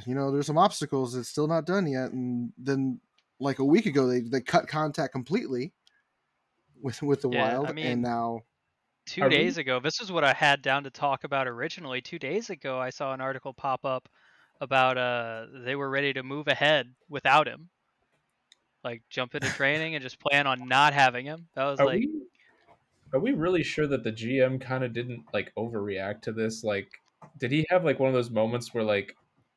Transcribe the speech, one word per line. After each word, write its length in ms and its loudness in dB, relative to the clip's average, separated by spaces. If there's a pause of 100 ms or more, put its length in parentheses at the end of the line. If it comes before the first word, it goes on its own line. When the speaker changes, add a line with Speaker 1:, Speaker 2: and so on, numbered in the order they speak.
Speaker 1:
you 120 -4
know, 160 0
there's 160 0
some 100 2
obstacles. 580 2
It's 120 -6
still 200 0
not 160 0
done 220 0
yet." 240 -2
And 480 -4
then, 400 0 (400)
like, 220 -2
a 40 2
week 220 6
ago, 220 4
they, 120 2
they 200 -2
cut 260 2
contact 460 -4
completely 600 -4 (1080)
with, 220 -6
with 180 2
the 80 0
Speaker 2:
Yeah, 140 2
I 140 0
Speaker 1:
Wild, 180 -4
Speaker 2:
mean, 100 -4
Speaker 1:
and 160 0
now 380 -4 (680)
Speaker 2:
two 160 -6
Speaker 3:
Are 60 8
we 80 6
Speaker 2:
days 220 2
ago, 220 0
this 200 -4
is 100 -10
what 140 2
I 80 6
had 300 4
down 220 0
to 60 -12
talk 340 -2
about 220 -2
originally. 540 -8
Two 180 -12
days 320 -4
ago, 300 -6
I 100 -4
saw 220 -6
an 80 -8
article 320 -6
pop 320 -4
up 240 -4 (540)
about, 360 4
uh, 480 -2 (180)
they 120 -4
were 140 -4
ready 240 0
to 80 -6
move 260 -6
ahead 460 2 (140)
without 400 4
him. 200 -12 (1120)
Like, 280 -8
jump 240 -6
into 140 -4
Speaker 3:
<laughs> 0 -
Speaker 2:
training 460 0
and 80 -6
just 180 -12
plan 260 4
on 220 0
not 260 6
having 320 4
him. 280 -10
That 100 0
was 160 0
Speaker 3:
Are 60 6
Speaker 2:
like, 140 2
Speaker 3:
we, 100 0 (1040)
are 80 4
we 120 2
really 300 2
sure 260 -2
that 160 0
the 80 -2
G 280 0
M 180 4
kinda 300 -4
didn't, 360 -8 (100)
like, 220 -2
overreact 640 -4
to 100 -6
this? 320 -4
Like, 240 -2 (500)
did 120 -4
he 200 2
have, 140 4
like, 140 2
one 100 2
of 60 2
those 160 0
moments 420 -2
where, 120 -2
like, 320 0 (400)